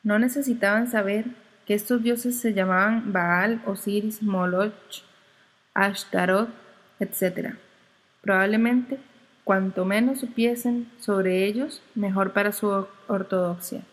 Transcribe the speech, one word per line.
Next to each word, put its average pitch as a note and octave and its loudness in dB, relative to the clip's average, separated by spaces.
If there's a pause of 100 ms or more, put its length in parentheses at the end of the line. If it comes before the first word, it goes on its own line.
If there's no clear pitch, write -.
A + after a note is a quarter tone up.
No G#3 2
necesitaban A#3+ 0
saber G#3+ 0 (380)
que G#3 0
estos A3+ 0
dioses A#3+ 0
se A3+ 0
llamaban G3 2
Baal, F#3 2
Osiris, G#3 -4
Moloch, F#3+ -2 (720)
Ashtaroth, F#3+ 2 (500)
etcétera. - -4 (680)
Probablemente, A3 2 (460)
cuanto F#3+ 0
menos A#3+ 2
supiesen A#3+ -2
sobre F#3+ 0
ellos, A#3+ -4 (140)
mejor G3 0
para G3+ 2
su G#3 -2
or-, G3 -2 (180)
ortodoxia. F3+ -4